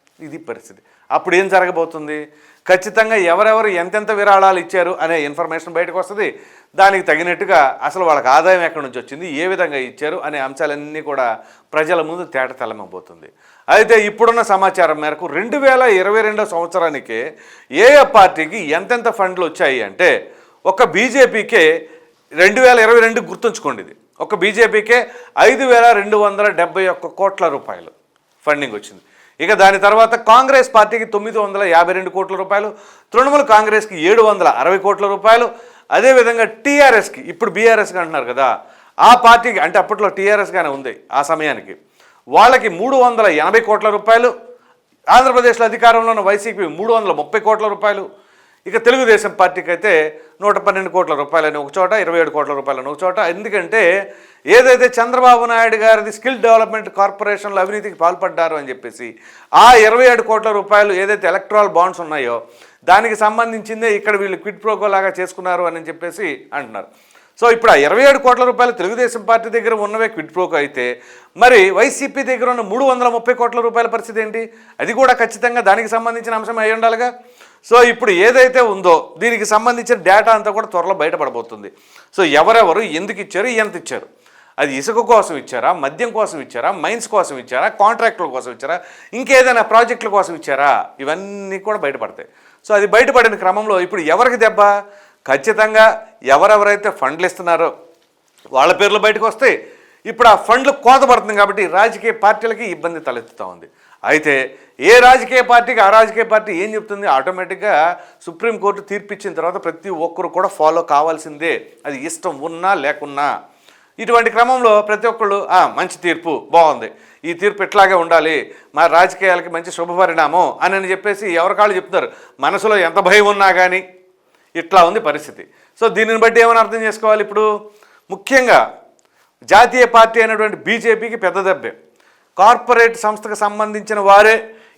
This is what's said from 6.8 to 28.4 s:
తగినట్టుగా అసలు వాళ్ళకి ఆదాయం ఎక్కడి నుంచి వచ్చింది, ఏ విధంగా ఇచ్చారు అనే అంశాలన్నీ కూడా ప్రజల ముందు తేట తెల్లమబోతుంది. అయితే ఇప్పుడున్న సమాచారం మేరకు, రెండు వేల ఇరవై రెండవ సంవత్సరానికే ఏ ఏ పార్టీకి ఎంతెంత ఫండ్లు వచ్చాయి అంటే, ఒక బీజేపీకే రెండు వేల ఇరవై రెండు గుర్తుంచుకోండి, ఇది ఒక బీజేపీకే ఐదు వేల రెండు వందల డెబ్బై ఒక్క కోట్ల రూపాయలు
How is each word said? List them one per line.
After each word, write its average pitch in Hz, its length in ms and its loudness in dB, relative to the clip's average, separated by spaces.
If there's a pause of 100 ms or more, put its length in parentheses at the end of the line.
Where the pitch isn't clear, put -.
తగినట్టుగా 170 760 0
అసలు 156 220 -4
వాళ్ళకి 143 240 0
ఆదాయం 170 340 4
ఎక్కడి 156 220 -6
నుంచి 127 160 -12
వచ్చింది, 151 320 -14
ఏ 151 140 -6
విధంగా 180 300 -4
ఇచ్చారు 135 400 -8
అనే 151 220 -10
అంశాలన్నీ 147 640 -8
కూడా 131 380 -6 (340)
ప్రజల 160 300 -2
ముందు 170 220 -10
తేట 131 260 -6
తెల్లమబోతుంది. 92 760 -16 (420)
అయితే 214 380 4
ఇప్పుడున్న 226 360 0
సమాచారం 185 580 0
మేరకు, 151 260 -8
రెండు 185 300 -6
వేల 262 260 2
ఇరవై 208 380 2
రెండవ 214 240 -2
సంవత్సరానికే 160 880 -6 (360)
ఏ 240 300 6
ఏ 262 40 6
పార్టీకి 180 640 2
ఎంతెంత 196 380 -2
ఫండ్లు 185 360 -4
వచ్చాయి 151 380 -2
అంటే, 110 500 -2 (340)
ఒక 190 180 2
బీజేపీకే 208 1040 0 (440)
రెండు 196 280 2
వేల 247 180 6
ఇరవై 226 220 4
రెండు 226 200 0
గుర్తుంచుకోండి, 165 640 -8
ఇది 76 140 -20 (240)
ఒక 160 140 -8
బీజేపీకే 214 760 0 (280)
ఐదు 247 260 4
వేల 240 280 6
రెండు 208 240 0
వందల 208 320 0
డెబ్బై 175 400 -2
ఒక్క 175 180 -6
కోట్ల 190 420 -4
రూపాయలు 98 420 -10 (560)